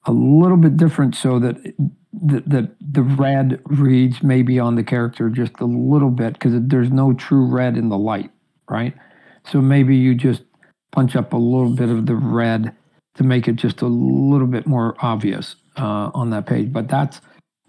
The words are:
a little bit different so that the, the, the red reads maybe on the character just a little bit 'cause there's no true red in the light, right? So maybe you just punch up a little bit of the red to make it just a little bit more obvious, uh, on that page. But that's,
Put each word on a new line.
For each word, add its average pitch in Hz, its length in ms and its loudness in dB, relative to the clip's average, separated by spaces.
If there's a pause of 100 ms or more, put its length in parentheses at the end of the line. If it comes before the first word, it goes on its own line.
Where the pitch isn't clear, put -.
a - 60 -2
little 151 460 4
bit 160 180 6
different 143 400 2
so 127 240 0
that 120 160 -2 (680)
the, 143 240 0
the, 131 260 -2 (200)
the 147 100 0
red 135 640 0
reads 131 560 2
maybe 127 380 2
on 120 160 0
the 117 80 0
character 117 460 -4
just 117 300 -6
a 127 60 -4
little 127 460 2
bit 120 280 -4
'cause 117 140 0 (140)
there's 127 240 2
no 135 220 2
true 131 320 0
red 127 320 -2
in 117 120 -2
the 101 80 -2
light, 104 340 -4 (380)
right? 117 240 -6 (520)
So - 160 0
maybe 135 340 4
you 127 200 4
just 123 280 -2 (480)
punch 131 240 0
up - 180 -4
a - 40 -2
little 120 380 0
bit 123 140 -2
of 113 160 -2
the 117 100 0
red 113 600 -2 (400)
to - 80 0
make 127 240 0
it 117 80 2
just - 260 -4
a 127 60 -2
little 131 600 2
bit 123 200 -4
more 117 320 0
obvious, 107 560 -4 (220)
uh, 104 360 -6
on 120 160 -4
that 107 160 -6
page. 120 260 -2
But 117 160 -6
that's, 143 320 -4 (500)